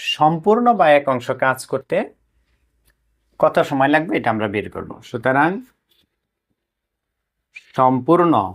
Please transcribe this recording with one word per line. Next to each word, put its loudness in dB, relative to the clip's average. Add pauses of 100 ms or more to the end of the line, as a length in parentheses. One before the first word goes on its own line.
(160)
সম্পূর্ণ 2 (120)
বা 4 (120)
এক 0
অংশ -4 (180)
কাজ 0 (120)
করতে -6 (1400)
কত 2 (140)
সময় 0
লাগবে 0
এটা -2
আমরা -4
বের -4
করব। -12 (180)
সুতরাং 0 (2250)
সম্পূর্ণ 2 (220)